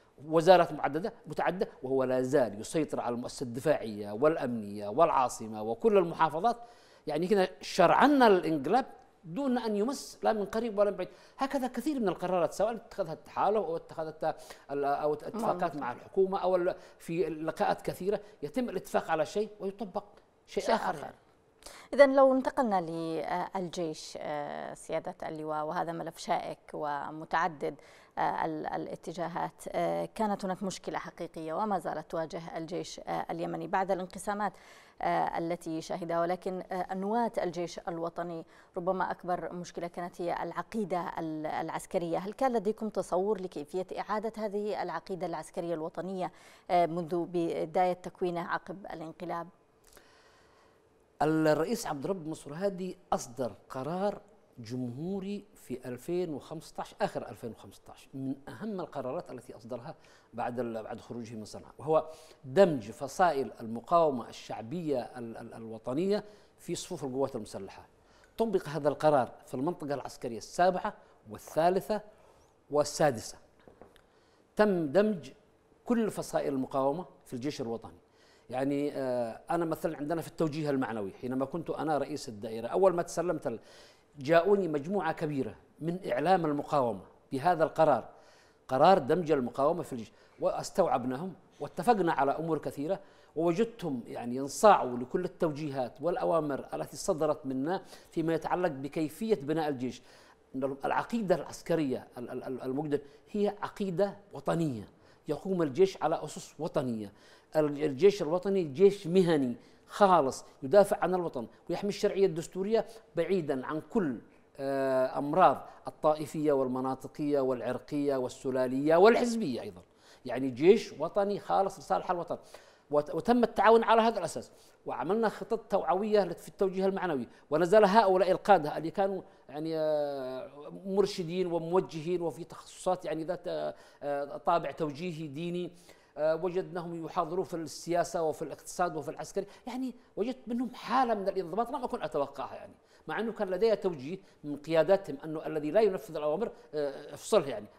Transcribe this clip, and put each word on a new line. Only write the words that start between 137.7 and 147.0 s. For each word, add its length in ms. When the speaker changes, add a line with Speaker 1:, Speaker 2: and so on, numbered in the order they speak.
Speaker 1:
وفي 200
الاقتصاد 540
وفي 140
العسكري، 360
يعني 280
وجدت 320
منهم 260
حالة 400
من 140
الانضباط 420
لم 140
أكن 180
أتوقعها 520
يعني، 200
مع 120
أنه 120
كان 180
لدي 260
توجيه 420
من 120
قياداتهم 680
أنه 220
الذي 240
لا 100
ينفذ 360
الأوامر، 340
آه، 400